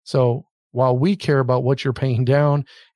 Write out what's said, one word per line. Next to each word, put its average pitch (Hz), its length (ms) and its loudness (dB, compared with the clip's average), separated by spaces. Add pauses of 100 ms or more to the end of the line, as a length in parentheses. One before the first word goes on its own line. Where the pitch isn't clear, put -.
So 123 440 0 (260)
while 123 260 0
we 185 160 2
care 143 240 0
about 127 240 0
what 131 220 -2
you're 135 80 -2
paying 127 320 -2
down 143 400 2 (320)